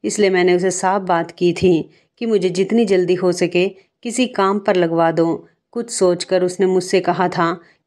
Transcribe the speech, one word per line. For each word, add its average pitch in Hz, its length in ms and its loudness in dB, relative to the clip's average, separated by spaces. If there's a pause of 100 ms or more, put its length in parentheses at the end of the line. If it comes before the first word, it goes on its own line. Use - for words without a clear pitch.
इसलिए 208 260 0
मैंने 180 260 2
उसे 180 180 0
साफ 190 300 -2
बात 170 280 -2
की 175 220 0
थी 175 360 0 (320)
कि 240 40 -4
मुझे 196 260 0
जितनी 196 360 0
जल्दी 185 280 2
हो 180 180 0
सके 180 340 0 (360)
किसी 240 240 -2
काम 202 320 0
पर 202 160 0
लगवा 165 380 2
दो। 165 320 -2 (280)
कुछ 233 180 -8
सोचकर 180 520 0
उसने 180 220 0
मुझसे 185 360 0
कहा 180 280 0
था 175 240 0 (340)